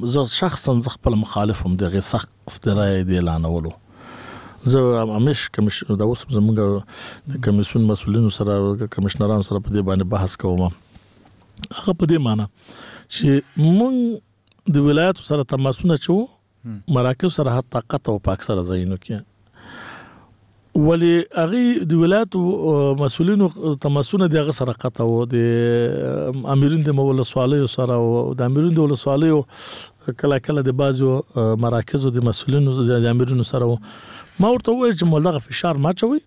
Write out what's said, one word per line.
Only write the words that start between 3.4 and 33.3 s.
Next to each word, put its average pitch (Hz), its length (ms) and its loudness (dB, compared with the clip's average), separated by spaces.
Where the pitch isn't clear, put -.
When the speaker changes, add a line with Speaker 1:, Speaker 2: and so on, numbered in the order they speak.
Speaker 1:
زه 127 140 4
هم 117 300 2
همیش 120 400 0
کمیش-، 104 500 -2
دا 104 60 0
اوس 120 200 -2
هم 127 100 -6
زموږ 107 200 2
د 135 140 -8
کمیسیون 104 420 0
مسؤلینو 107 460 2
سره، 101 580 -2
کمیشنرانو 104 540 0
سره 101 180 -2
په 98 100 -8
دې 104 120 0
باندې 95 220 0
بحث 92 340 -2
کوم. 90 240 0
هغه - 1300 -8
په 175 120 0
دې 165 120 2
معنی 110 280 0
چې 139 320 2
موږ 233 640 2
د 147 80 2
ولایاتو 151 460 2
سره 147 200 -2
تماسونه 135 520 0
چې - 140 -6
وو، 202 160 2
Speaker 2:
مم. 107 220 -12
Speaker 1:
مراکز 127 460 0
سره 127 240 0
حتی 127 320 -4
قطع 139 220 -4
وو 104 80 -2
په 98 120 -2
اکثره 95 320 -2
ځایونو 92 320 -2
کې. 101 260 -10
ولې 170 600 2
هغې 233 460 0
د 160 100 0
ولایاتو، 185 460 2
اه، 156 640 2
مسؤلینو 165 720 0
تماسونه 143 520 0
د 156 80 2
هغه 151 160 2
سره 123 200 -2
قطع 117 320 -4
وو، 117 220 2
د، 123 100 -4
اه، 120 1160 0
امیرین 143 300 2
د 143 180 0
ولسوالیو 131 680 0
سره 123 300 -2
وو، 120 360 0
د 127 80 -4
امیرین 147 320 2
د 160 60 2
ولسوالیو 143 680 2
کله 139 220 2
کله 147 220 -2
د 131 80 0
بعضو، 131 520 0
اه، 113 200 2
مراکزو 117 540 -2
د 120 140 0
مسؤلینو، 131 600 0
د، 120 200 2
د - 20 2
امیرینو 123 380 2